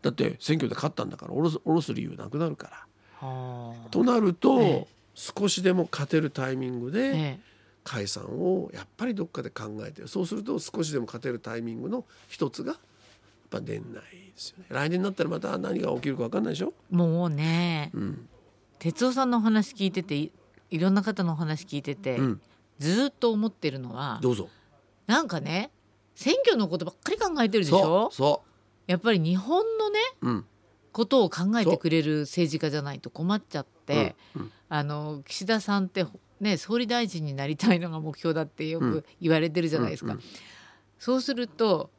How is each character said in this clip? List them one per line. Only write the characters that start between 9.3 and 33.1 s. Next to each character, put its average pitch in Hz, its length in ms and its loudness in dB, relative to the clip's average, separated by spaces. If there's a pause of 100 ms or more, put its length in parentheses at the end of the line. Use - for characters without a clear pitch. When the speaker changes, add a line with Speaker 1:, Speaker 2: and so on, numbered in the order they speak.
Speaker 1:
で 117 80 -8
考 107 360 -10
え 151 60 -12
て、 - 160 -16
そ 190 140 -2
う 175 40 -2
す 185 80 -4
る 208 80 -6
と 226 160 -4
少 - 240 -4
し 151 100 -4
で 139 60 -2
も 120 80 -4
勝 117 160 -12
て 131 80 -4
る 120 80 -6
タ 113 200 -8
イ 117 40 -6
ミ 113 120 -6
ン 120 80 -10
グ 143 60 -6
の 226 160 -6 (220)
一 - 240 -4
つ - 140 -8
が、 311 80 -6
や - 60 -10
っ - 20 -20 (680)
ぱ 107 100 -6
年 107 320 -8
内 113 100 -14
で - 320 -20
す - 160 -14
よ - 80 -20
ね。 185 100 -20
来 143 220 -2
年 175 80 0
に 185 60 0
な 202 60 0
っ - 20 -8
た 180 100 -2
ら 160 80 0
ま 165 80 -4
た - 200 -4
何 185 220 -2
が - 120 0
起 127 80 -4
き 143 80 -4
る 131 80 -2
か 113 80 -2
分 117 60 -4
か 185 100 -2
ん 220 40 0
な - 60 -2
い - 40 -2
で 139 40 -6
し 180 60 -2
ょ？ 320 80 -4 (180)
Speaker 2:
も 175 360 2
う 165 40 0
ね、 165 640 0
Speaker 1:
う - 60 -6
ん。 - 280 -8 (520)
Speaker 2:
哲 165 260 0
夫 254 60 2
さ 262 120 2
ん 247 60 2
の 240 80 4
お - 20 4
話 214 340 4
聞 196 120 -2
い 185 60 0
て 190 100 -2
て、 156 140 -4
い-、 147 160 -2 (380)
い 165 80 -2
ろ 185 120 4
ん 196 40 6
な 202 80 4
方 202 200 -2
の 170 120 0
お - 20 -4
話 156 280 -2
聞 147 140 -6
い 139 40 -6
て 143 120 -4
て、 123 220 -4
Speaker 1:
う 131 60 0
ん。 117 180 0 (380)
Speaker 2:
ず 143 100 -2
ー 240 220 2
っ - 80 -20
と 240 120 2
思 220 180 0
っ - 20 0
て 156 200 -4
る 135 80 -8
の 123 140 -8
は、 123 300 -6
Speaker 1:
ど 127 80 4
う 123 40 4
ぞ。 95 140 -6 (580)
Speaker 2:
な 247 140 4
ん 285 80 -2
か 170 120 -2
ね、 170 300 -4 (440)
選 330 300 2
挙 453 120 6
の 214 100 2
こ 170 120 -2
と 156 80 -4
ば 180 60 -8
っ - 100 -20
か 330 100 -2
り 427 60 -2
考 403 120 0 (120)
え 220 80 4
て 220 80 4
る 190 60 4
で 147 60 2
し 165 40 8
ょ？ 196 80 8
Speaker 1:
そ 180 280 4
う、 - 40 -14
そ 143 320 2
う。 - 440 -14
Speaker 2:
や 180 60 4
っ 175 40 -2
ぱ 226 120 4
り 196 60 6
日 165 180 4
本 294 280 2 (140)
の 427 120 2
ね、 415 80 2 (240)
Speaker 1:
う - 80 0
ん。 226 140 -2 (480)
Speaker 2:
こ 226 120 2
と 254 200 6
を 170 40 2
考 196 300 0
え 208 80 4
て - 100 6
く 165 140 0
れ 160 120 4
る 151 180 2
政 151 300 0
治 156 80 -2
家 156 120 0
じ 147 80 -2
ゃ 147 40 -4
な 143 120 -6
い 135 60 -12
と 131 100 -12